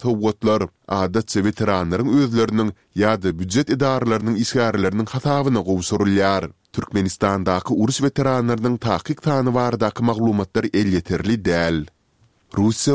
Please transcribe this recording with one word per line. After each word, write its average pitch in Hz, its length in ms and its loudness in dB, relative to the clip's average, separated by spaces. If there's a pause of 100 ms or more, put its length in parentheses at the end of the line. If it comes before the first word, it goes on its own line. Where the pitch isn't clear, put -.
sowgatlar 107 600 0 (260)
adatça 98 580 0
veteranlaryň 101 640 0 (100)
özleriniň 113 500 2 (300)
ýa-da 95 400 0
büdjet 92 320 0
idaralarynyň 117 720 0
işgärleriniň 107 720 0
hasabyna 139 540 0
gowşurulýar. 98 840 0 (220)
Türkmenistandaky 95 1000 -2
urus 113 280 0
veteranlarynyň 123 760 0
takyk 117 460 -2
sany 135 300 0
baradaky 117 480 0
maglumatlar 110 640 0 (100)
el 98 180 2
ýeterli 90 520 0
däl. 85 420 0 (640)
Russiýa 113 420 2